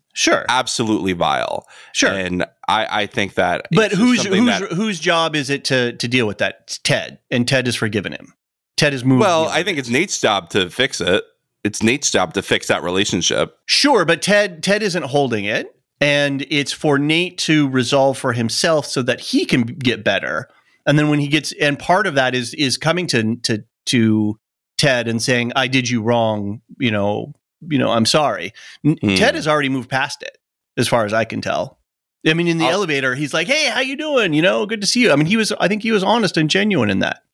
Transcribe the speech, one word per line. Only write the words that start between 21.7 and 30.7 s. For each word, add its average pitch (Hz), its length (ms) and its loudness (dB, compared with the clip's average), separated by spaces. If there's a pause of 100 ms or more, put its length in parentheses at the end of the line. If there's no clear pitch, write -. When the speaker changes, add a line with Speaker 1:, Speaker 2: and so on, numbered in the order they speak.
Speaker 1:
part 190 260 2
of 170 100 -2
that 127 200 2
is, 120 180 -4
is 135 240 -2
coming 165 300 -2
to, 113 300 0
to, - 260 -4 (240)
to 107 520 2 (380)
Ted 123 300 2
and 113 160 -2
saying, 123 320 0
"I 131 120 2
did 127 220 0
you 117 140 -2
wrong, 110 580 0 (160)
you 120 140 0
know, 107 420 -2 (340)
you 143 120 0
know, 117 100 2
I'm 113 160 2
sorry." 107 480 0 (320)
N-, 151 160 2
Speaker 2:
Hmm. 101 140 2
Speaker 1:
Ted 240 180 4
has 285 140 -6
already 147 220 2
moved 131 200 -4
past 135 320 -4
it, - 160 -14 (400)